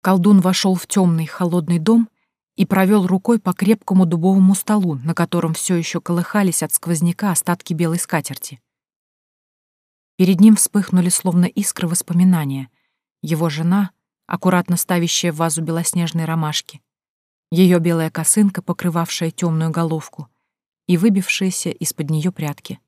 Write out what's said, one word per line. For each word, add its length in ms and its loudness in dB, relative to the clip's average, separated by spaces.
Колдун 380 4
вошёл 360 0
в 120 -8
тёмный, 380 0
холодный 540 -2
дом — 300 2
и 100 0
провёл 400 2
рукой 340 0
по 140 -2
крепкому 520 2
дубовому 500 4
столу, 400 -2
на 180 -6
котором 400 -2
всё 220 -2
ещё 240 -4
колыхались 640 -2
от 100 -6
сквозняка 580 -2
остатки 420 -4
белой 260 -2
скатерти. 640 -8
Перед 220 2
ним 160 10
вспыхнули 540 0
словно 360 0
искры 440 -4
воспоминания. 800 0
Его 280 -2
жена, 420 0
аккуратно 500 0
ставящая 560 -2
в 40 -10
вазу 240 -2
белоснежные 640 -4
ромашки, 560 -6
её 280 4
белая 300 0
косынка, 520 0
покрывавшая 680 -4
тёмную 400 -2
головку, 580 -6
и 100 2
выбившиеся 720 0
из-под 380 -8
неё 220 -2
прядки. 560 -10